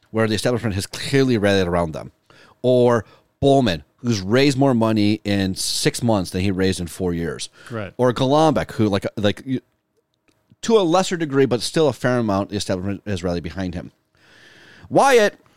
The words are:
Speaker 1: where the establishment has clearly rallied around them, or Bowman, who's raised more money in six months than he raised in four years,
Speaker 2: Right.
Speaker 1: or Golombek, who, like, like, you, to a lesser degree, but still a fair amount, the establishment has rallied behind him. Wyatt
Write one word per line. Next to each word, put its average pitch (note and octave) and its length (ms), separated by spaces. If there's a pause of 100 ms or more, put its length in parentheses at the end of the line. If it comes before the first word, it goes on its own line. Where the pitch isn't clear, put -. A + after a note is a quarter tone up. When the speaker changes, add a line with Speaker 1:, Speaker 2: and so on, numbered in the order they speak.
(100)
Speaker 1:
where A2 180
the G#2+ 60
establishment A#2 400
has F#2+ 120
clearly C3 520
rallied G2 280
around F2 260
them, - 200 (480)
or B2 460 (340)
Bowman, C3 440 (140)
who's A#2 240
raised B2+ 360
more C#3 160
money A2 500
in G2 300
six - 480
months G#2+ 280
than F#2 120
he G2+ 80
raised F#2+ 300
in F2 60
four F2+ 280
years, E2 340 (220)
Speaker 2:
Right. G#2 280
Speaker 1:
or B2 160
Golombek, C3+ 580
who, G#2+ 160
like, G2 160 (120)
like, G2+ 300
you, C3 140 (1000)
to A3+ 160
a G3+ 40
lesser F#3 360
degree, C#3 280
but A#2 160
still D#3+ 260
a B2+ 40
fair B2+ 260
amount, G2+ 320
the G2+ 60
establishment F#2+ 500
has F#2+ 160
rallied F2 200
behind F2+ 320
him. - 180 (960)
Wyatt A3+ 500 (180)